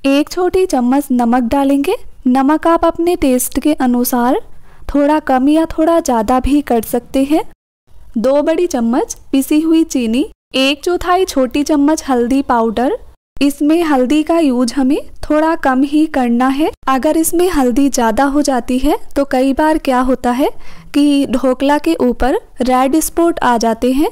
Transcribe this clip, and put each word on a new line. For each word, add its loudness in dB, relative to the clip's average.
एक 2
छोटी 0
चम्मच 0
नमक 2
डालेंगे। 0
नमक 2
आप 2
अपने 0
टेस्ट 0
के 0
अनुसार 0
थोड़ा 2
कम 0
या 4
थोड़ा 2
ज़्यादा 0
भी 2
कर 0
सकते -4
हैं। 0
दो 2
बड़ी 0
चम्मच -2
पिसी 2
हुई 2
चीनी, -2
एक 0
चौथाई 0
छोटी -2
चम्मच 0
हल्दी 0
पाउडर। 0
इसमें 0
हल्दी 2
का 0
यूज़ 0
हमें 0
थोड़ा 0
कम 0
ही 0
करना 0
है। 0
अगर 0
इसमें 0
हल्दी 2
ज़्यादा 0
हो 0
जाती -2
है 0
तो 0
कई 0
बार 0
क्या 0
होता 0
है 0
कि 2
ढोकला 0
के 0
ऊपर 0
रेड 2
स्पॉट 0
आ 2
जाते 0
हैं। 2